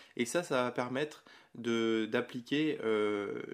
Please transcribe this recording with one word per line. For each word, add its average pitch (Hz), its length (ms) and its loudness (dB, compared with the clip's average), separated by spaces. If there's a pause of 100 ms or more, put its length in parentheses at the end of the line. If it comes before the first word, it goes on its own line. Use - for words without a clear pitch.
(160)
et 120 80 0
ça, 170 180 0
ça 135 220 2
va 123 80 0
permettre 127 500 -4 (320)
de, 113 560 2
d'appliquer, 127 720 0
euh, 104 600 0 (120)